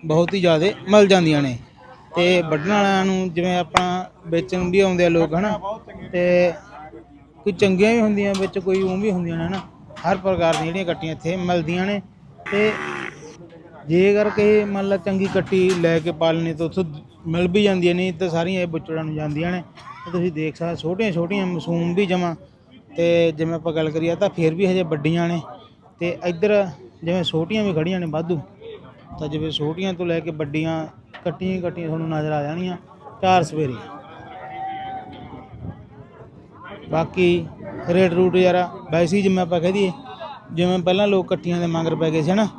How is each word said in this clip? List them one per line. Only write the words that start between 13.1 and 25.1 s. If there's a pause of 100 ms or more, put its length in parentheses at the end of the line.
ਜੇਕਰ
ਕਿਸੇ
ਮੰਨ
ਲਾ
ਚੰਗੀ
ਕੱਟੀ
ਲੈ
ਕੇ
ਪਾਲਣੀ
ਤਾਂ
ਉੱਥੋਂ (420)
ਮਿਲ
ਵੀ
ਜਾਂਦੀਆਂ,
ਨਹੀਂ
ਤਾਂ
ਸਾਰੀਆਂ
ਇਹ
ਬੁੱਚੜਾਂ
ਨੂੰ
ਜਾਂਦੀਆਂ
ਨੇ। (420)
ਤੇ
ਤੁਸੀਂ
ਦੇਖ
ਸਕਦੇ
ਛੋਟੀਆਂ
ਛੋਟੀਆਂ
ਮਾਸੂਮ
ਵੀ
ਜਮਾਂ, (600)
ਤੇ
ਜਿਵੇਂ
ਆਪਾਂ
ਗੱਲ
ਕਰੀਏ
ਤਾਂ
ਫੇਰ
ਵੀ
ਹਜੇ
ਵੱਡੀਆਂ